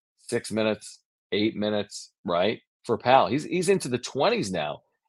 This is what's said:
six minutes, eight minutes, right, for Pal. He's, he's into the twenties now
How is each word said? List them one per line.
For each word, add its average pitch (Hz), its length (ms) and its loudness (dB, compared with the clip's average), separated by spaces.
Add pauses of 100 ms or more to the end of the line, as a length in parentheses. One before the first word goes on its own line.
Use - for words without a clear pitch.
(280)
six 117 240 -4
minutes, 107 500 -2 (300)
eight 104 240 0
minutes, 104 560 -4 (120)
right, 92 380 0 (220)
for 110 140 0
Pal. 120 300 6
He's, 139 160 -2
he's 175 260 -2
into 185 200 2
the 123 100 -2
twenties 151 520 0
now 76 300 -4 (280)